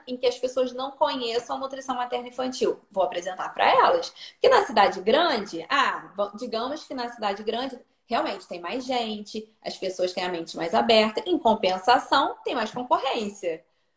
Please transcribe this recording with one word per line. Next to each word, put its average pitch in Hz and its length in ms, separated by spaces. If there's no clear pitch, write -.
em 254 80
que 254 120
as 247 100
pessoas 254 360
não 262 180
conheçam 254 640
a 262 40
nutrição 269 360
materna 247 320
infantil. 254 520
Vou 185 120
apresentar 175 520
pra 214 120
elas. 403 440
Porque - 140
na 480 160
cidade 196 380
grande, 220 680
ah, 190 460
va-, 202 220
digamos 247 460
que 294 100
na 240 160
cidade 208 320
grande 226 380
realmente 247 420
tem 175 140
mais 233 240
gente, 220 680
as - 120
pessoas 185 380
têm 185 100
a 180 60
mente 165 260
mais 170 200
aberta. 226 500
Em 359 140
compensação, 247 1040
tem 392 100
mais 220 160
concorrência. 247 960